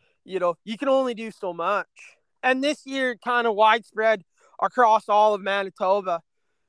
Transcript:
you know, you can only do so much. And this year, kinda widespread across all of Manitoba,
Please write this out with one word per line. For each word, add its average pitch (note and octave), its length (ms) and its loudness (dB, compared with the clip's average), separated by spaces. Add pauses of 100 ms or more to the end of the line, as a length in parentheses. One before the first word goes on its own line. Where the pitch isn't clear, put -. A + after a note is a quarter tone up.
(240)
you F#3 160 -8
know, F3 240 -2
you G#3 140 -10
can C#4 120 -4
only C4 240 0
do A3 180 -12
so F3+ 220 -10
much. F3 340 -4 (560)
And C4 200 0
this D4 220 -4
year, C4 300 -4
kinda A#3 360 -2
widespread G#3+ 720 0 (380)
across G#3+ 480 2
all G#3+ 240 4
of F#3+ 80 -4
Manitoba, G3 800 -2 (480)